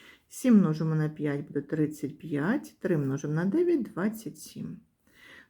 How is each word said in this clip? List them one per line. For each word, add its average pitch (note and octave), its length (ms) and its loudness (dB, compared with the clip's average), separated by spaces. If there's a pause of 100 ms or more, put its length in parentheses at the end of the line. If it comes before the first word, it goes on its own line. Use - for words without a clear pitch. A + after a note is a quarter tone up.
(300)
Сім A#3+ 280 6
множимо D#3+ 380 4
на D3+ 140 2
п'ять D3 380 -4
буде C#3+ 140 -4
тридцять D3+ 560 -2
п'ять, D#3+ 600 -2
три F#3 180 0
множимо C#3+ 360 -2
на E3 120 0
дев'ять E4 360 2
двадцять - 580 -6
сім. - 380 -12 (720)